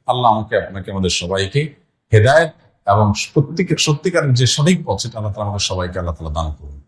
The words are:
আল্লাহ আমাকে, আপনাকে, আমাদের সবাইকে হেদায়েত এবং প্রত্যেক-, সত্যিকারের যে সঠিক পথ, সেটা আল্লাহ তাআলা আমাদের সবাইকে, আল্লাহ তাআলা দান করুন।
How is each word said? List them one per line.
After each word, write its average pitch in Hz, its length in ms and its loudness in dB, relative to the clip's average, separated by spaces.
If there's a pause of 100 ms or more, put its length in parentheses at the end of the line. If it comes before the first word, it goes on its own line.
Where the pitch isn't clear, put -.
আল্লাহ 123 260 2
আমাকে, 107 260 -2
আপনাকে, 92 340 -6
আমাদের 95 180 0
সবাইকে 95 520 -2 (520)
হেদায়েত 143 380 6 (340)
এবং 104 280 4 (200)
প্রত্যেক-, 165 440 0
সত্যিকারের 156 560 0
যে 123 140 2
সঠিক 175 380 2
পথ, 101 140 -2
সেটা 113 180 -10
আল্লাহ 104 160 -6
তাআলা 104 160 -6
আমাদের 101 160 -4
সবাইকে, 90 340 -4
আল্লাহ 85 160 -4
তাআলা 80 180 -8
দান 80 180 -4
করুন। 71 360 -16